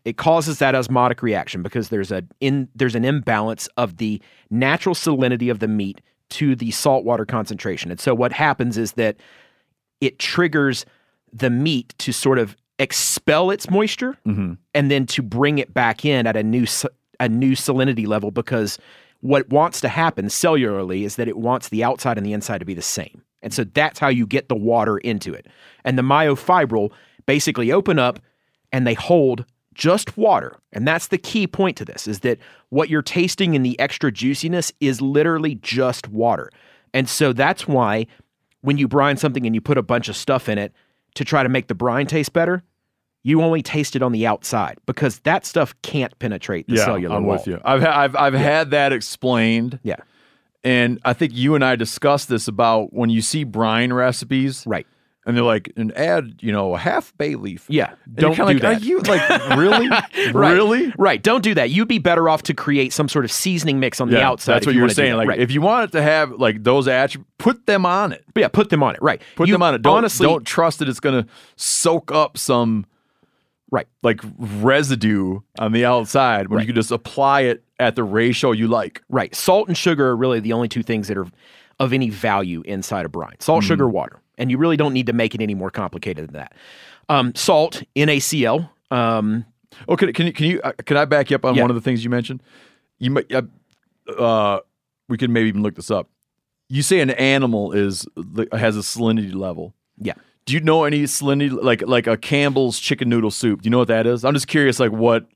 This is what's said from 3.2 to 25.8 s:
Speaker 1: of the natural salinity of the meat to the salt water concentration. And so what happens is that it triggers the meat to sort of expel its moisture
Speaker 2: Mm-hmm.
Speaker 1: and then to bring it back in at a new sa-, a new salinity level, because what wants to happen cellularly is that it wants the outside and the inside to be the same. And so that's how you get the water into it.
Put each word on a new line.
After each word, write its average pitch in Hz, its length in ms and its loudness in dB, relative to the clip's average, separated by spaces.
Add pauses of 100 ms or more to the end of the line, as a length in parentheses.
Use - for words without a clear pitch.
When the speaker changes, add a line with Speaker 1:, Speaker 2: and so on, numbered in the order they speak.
Speaker 1:
of 104 200 -2
the 107 240 -4 (300)
natural 139 440 0
salinity 127 560 0
of 113 80 -2
the 110 100 -2
meat 101 320 -4 (300)
to 139 240 0
the 117 160 -6
salt 135 340 0
water 117 200 0
concentration. 101 680 -6
And 90 80 -10
so 131 160 0
what 120 180 0
happens 127 460 0
is 113 140 -4
that 110 240 0 (840)
it 131 180 -2
triggers 147 680 0 (480)
the 123 180 -2
meat 131 480 -2
to - 140 -6
sort 131 260 2
of 107 180 -2 (220)
expel 160 720 0
its - 200 -6
moisture 220 460 -2 (100)
Speaker 2:
Mm-hmm. 98 280 -4 (200)
Speaker 1:
and 143 160 2
then 135 160 0
to - 160 -4
bring 131 360 0
it - 160 -4
back 117 300 0
in 135 220 2
at 110 100 0
a 107 60 0
new 113 240 0
sa-, - 220 -4 (320)
a 123 80 0
new 127 240 2
salinity 131 540 0
level, 104 240 -2
because 110 480 -4 (420)
what 139 300 0
wants 156 300 2
to 139 80 -2
happen 165 380 -2
cellularly 104 760 0
is 104 120 -10
that 117 120 -4
it 101 80 -6
wants 117 320 -2
the 107 160 -4
outside 123 320 -2
and 101 100 -4
the 104 60 -4
inside 104 260 -6
to 87 60 -12
be 92 100 -8
the 82 80 -10
same. - 400 -10 (200)
And 110 100 -12
so 123 120 -2
that's 147 340 -2
how 147 100 2
you 120 180 0
get 127 220 -4
the 127 80 -2
water 107 420 0
into 101 360 -6
it. - 120 -18 (380)